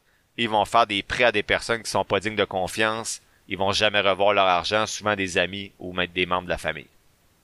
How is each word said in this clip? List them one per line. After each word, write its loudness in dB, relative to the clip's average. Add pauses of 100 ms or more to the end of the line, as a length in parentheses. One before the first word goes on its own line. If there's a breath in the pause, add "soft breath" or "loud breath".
(420)
ils -2
vont 2
faire 4
des -2
prêts 0
à 6
des 0
personnes 0
qui -8
sont 0
pas 0
dignes -4
de 2
confiance. -2 (260 soft breath)
Ils -8
vont 2
jamais 2
revoir 4
leur 4
argent, 2
souvent -2
des -2
amis -4
ou -12
même -4
des -2
membres -2
de -10
la -2
famille. -8 (560)